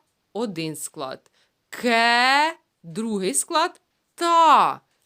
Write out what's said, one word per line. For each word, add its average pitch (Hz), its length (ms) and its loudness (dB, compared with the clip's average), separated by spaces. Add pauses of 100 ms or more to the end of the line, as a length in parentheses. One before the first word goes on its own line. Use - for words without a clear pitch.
(320)
один 165 440 -8
склад, 135 540 -14 (380)
ке — 247 880 2 (260)
другий 196 520 -6
склад, 330 460 -4 (340)
та — 294 680 4 (260)